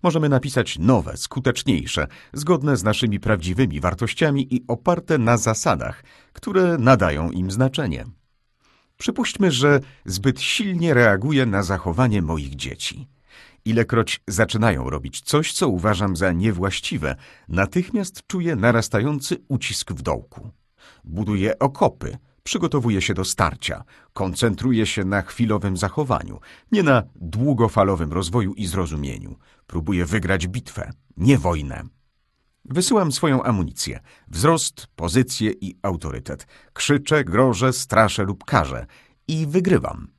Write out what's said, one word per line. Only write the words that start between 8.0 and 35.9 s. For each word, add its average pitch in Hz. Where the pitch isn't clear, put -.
Przypuśćmy, -
że 139
zbyt 113
silnie 170
reaguję 123
na 101
zachowanie 95
moich 73
dzieci. -
Ilekroć 113
zaczynają 98
robić 64
coś, -
co 175
uważam 98
za 92
niewłaściwe, 90
natychmiast 180
czuję 170
narastający 117
ucisk -
w 87
dołku. -
Buduję 101
okopy, 139
przygotowuję 127
się 101
do 92
starcia, -
koncentruję 110
się 101
na 98
chwilowym 101
zachowaniu, 104
nie 202
na 135
długofalowym 98
rozwoju 95
i 101
zrozumieniu. 73
Próbuję 87
wygrać 90
bitwę, -
nie 120
wojnę. 78
Wysyłam 180
swoją 135
amunicję, 92
wzrost, 151
pozycję 107
i 90
autorytet. 73